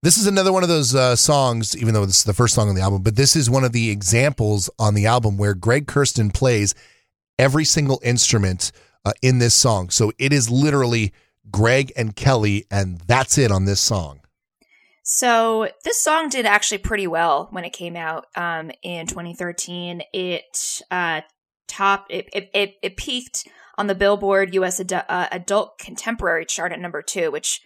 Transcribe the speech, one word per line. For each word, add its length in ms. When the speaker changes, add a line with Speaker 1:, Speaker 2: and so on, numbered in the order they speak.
Speaker 1:
This 140
is 100
another 260
one 100
of 60
those, 260
uh, 220
songs, 600
even 160
though 140
this 120
is 60
the 80
first 220
song 140
on 60
the 80
album, 200
but 140
this 200
is 140
one 140
of 80
the 180
examples 880
on 160
the 120
album 320
where 160
Greg 320
Kurstin 460
plays 420
every 260
single 380
instrument, 720
uh, 160
in 180
this 160
song. 360
So 280
it 140
is 180
literally 600
Greg 440
and 220
Kelly, 540
and 360
that's 300
it 160
on 140
this 140
song. 400
Speaker 2:
So 680
this 180
song 280
did 160
actually 320
pretty 280
well 440
when 160
it 80
came 220
out, 280
um, 360
in 240
twenty 280
thirteen. 680
It, 680
uh, 300
top-, 400
it, 240
it, 220
it, 280
it 140
peaked 500
on 120
the 60
Billboard 600
U 100
S 160
adu-, 260
uh, 240
Adult 480
Contemporary 680
chart 260
at 80
number 220
two, 280
which, 360